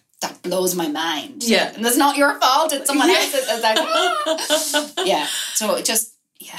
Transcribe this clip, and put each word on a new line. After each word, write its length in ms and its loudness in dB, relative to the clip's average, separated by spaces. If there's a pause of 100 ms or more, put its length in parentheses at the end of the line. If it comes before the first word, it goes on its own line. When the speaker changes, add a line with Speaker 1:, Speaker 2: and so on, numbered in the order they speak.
(220)
Speaker 1:
that 220 -8
blows 320 -2
my 120 0
mind. 560 -6
Speaker 2:
Yeah. 300 2
Speaker 1:
And 100 -8
that's 140 2
not 200 4
your 220 4
fault. 340 2
It's 120 -4
someone 240 4
Speaker 2:
Yeah. 60 6
Speaker 1:
else's. 340 0
It's 140 -2
like, 160 2
Speaker 2:
<laughs> 1160 0
Speaker 1:
ah. 80 -2
Yeah. 220 0 (280)
So 200 0
it 100 -2
just, 280 -2 (260)
yeah, 200 -20